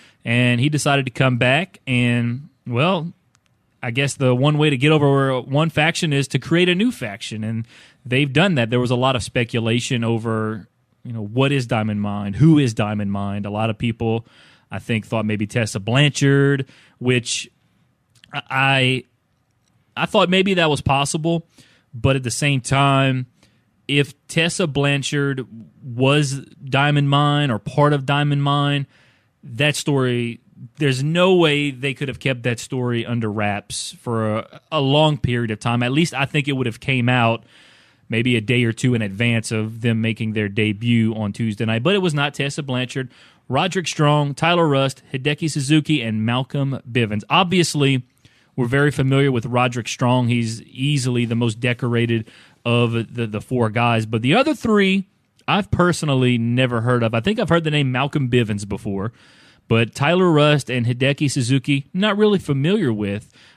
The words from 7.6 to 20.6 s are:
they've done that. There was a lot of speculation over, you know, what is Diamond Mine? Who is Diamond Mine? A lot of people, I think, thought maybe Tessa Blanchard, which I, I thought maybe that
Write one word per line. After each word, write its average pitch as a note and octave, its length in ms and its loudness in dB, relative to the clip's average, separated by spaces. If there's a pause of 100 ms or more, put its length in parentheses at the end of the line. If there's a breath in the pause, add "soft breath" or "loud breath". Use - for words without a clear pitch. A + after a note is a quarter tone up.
they've C3+ 280 0
done E3+ 240 2
that. A#2 140 0
There B2 100 2
was B2 100 0
a B2+ 60 2
lot C3 180 2
of A#2+ 80 -2
speculation A#2 800 -2
over, A2 640 -4 (380)
you B2 80 -12
know, A2+ 100 -8
what B2+ 300 0
is C3 160 -2
Diamond G#2+ 320 -2
Mine? G2+ 340 -4
Who D3+ 240 6
is B2+ 160 2
Diamond G#2 380 -2
Mine? G2+ 320 -4
A G2+ 60 -8
lot A2 200 -2
of G#2+ 80 -6
people, A2+ 480 -2 (420 soft breath)
I G2+ 120 -10
think, A2+ 260 -4
thought A2 200 -2
maybe G#2+ 200 -2
Tessa A2+ 320 -4
Blanchard, C#3 880 2 (320 soft breath)
which B2 500 -2 (840)
I, C3+ 720 0 (920)
I E3+ 100 -2
thought F#3 220 2
maybe F#3+ 260 2
that E3+ 160 2